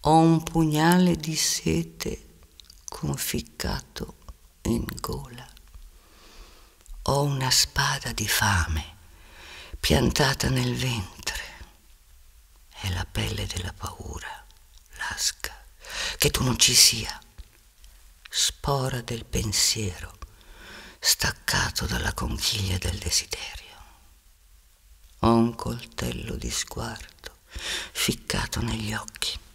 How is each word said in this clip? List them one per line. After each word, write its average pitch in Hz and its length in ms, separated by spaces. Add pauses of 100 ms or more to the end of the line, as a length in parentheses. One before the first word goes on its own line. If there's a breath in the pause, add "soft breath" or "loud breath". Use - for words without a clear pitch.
Ho 156 180
un 165 240
pugnale 165 720
di 156 220
sete - 1040 (480)
conficcato - 1300 (460)
in 117 220 (160)
gola. 123 480 (1500 soft breath)
Ho 139 200
una 131 300
spada 139 580
di 113 160
fame 85 680 (840 loud breath)
piantata - 720
nel 123 260
ventre. 120 680 (1300)
È - 220
la 90 180
pelle 104 380
della - 260
paura, - 720 (520)
lasca, - 580 (640 loud breath)
che 151 120
tu - 120
non 127 160
ci - 160
sia. - 420 (1120)
Spora 131 720
del 117 220
pensiero, - 960 (800 loud breath)
staccato - 880
dalla - 260
conchiglia 95 680
del 92 200
desiderio. - 760 (1400)
Ho 113 120
un 117 220
coltello - 800
di - 160
sguardo - 640 (760 loud breath)
ficcato - 680
negli 113 320
occhi. - 460 (160)